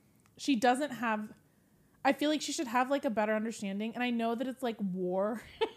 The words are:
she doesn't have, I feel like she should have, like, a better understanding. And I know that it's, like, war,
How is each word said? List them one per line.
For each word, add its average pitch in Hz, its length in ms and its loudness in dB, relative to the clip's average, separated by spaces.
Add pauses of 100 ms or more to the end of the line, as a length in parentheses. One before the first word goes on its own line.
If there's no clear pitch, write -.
(360)
she 285 200 2
doesn't 262 340 4
have, 220 380 -2 (760)
I 262 80 6
feel 294 180 2
like 302 100 2
she - 120 -6
should 285 160 -4
have, 247 220 2
like, 277 140 0
a 285 60 2
better 214 240 2
understanding. 214 600 -4
And 233 80 -4
I 247 80 0
know 233 240 0
that 254 120 -2
it's, 254 160 -6
like, 233 180 -2
war, 190 600 0 (340)